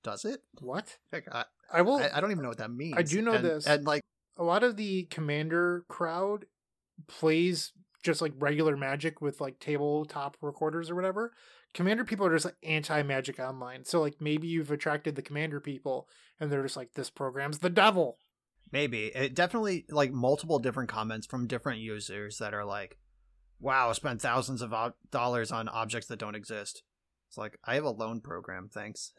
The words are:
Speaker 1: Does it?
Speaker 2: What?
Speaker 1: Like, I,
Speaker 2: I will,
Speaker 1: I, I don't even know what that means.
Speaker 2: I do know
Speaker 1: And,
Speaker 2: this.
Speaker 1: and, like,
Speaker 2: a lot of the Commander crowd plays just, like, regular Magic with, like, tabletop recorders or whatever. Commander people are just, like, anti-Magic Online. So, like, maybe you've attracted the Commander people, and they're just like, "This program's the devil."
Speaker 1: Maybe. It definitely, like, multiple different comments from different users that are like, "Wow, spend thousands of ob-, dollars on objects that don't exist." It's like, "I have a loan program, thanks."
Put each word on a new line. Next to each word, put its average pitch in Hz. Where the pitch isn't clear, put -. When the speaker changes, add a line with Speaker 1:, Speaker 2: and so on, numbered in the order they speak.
Speaker 1:
Does 104
it? 247
Speaker 2:
What? 139
Speaker 1:
Like, -
I, 117
Speaker 2:
I 170
will, 254
Speaker 1:
I, 254
I 156
don't 208
even 165
know 123
what 113
that 113
means. 147
Speaker 2:
I 175
do 160
know 226
Speaker 1:
And, 190
Speaker 2:
this. 160
Speaker 1:
and, 147
like, 147
Speaker 2:
a 170
lot 175
of 233
the 190
Commander 160
crowd 190
plays 160
just, 165
like, 151
regular 147
Magic 147
with, 143
like, 135
tabletop 147
recorders 156
or 175
whatever. 190
Commander 208
people 202
are 165
just, 160
like, 175
anti-Magic 147
Online. 131
So, 170
like, 147
maybe 151
you've 165
attracted 147
the 139
Commander 147
people, 135
and 147
they're 139
just 135
like, 127
"This 135
program's 139
the 180
devil." 185
Speaker 1:
Maybe. 117
It 131
definitely, 180
like, 143
multiple 139
different 123
comments 110
from 123
different 117
users 104
that 104
are 104
like, 101
"Wow, 131
spend 120
thousands 123
of 110
ob-, 117
dollars 120
on 113
objects 113
that 113
don't 107
exist." 104
It's -
like, 107
"I 117
have 151
a 135
loan 110
program, 95
thanks." 104